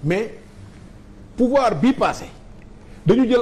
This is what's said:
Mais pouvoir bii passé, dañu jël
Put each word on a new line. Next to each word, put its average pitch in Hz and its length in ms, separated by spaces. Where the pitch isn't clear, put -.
Mais 185 340
pouvoir 247 400
bii 226 180
passé, 185 320
dañu 233 220
jël 240 140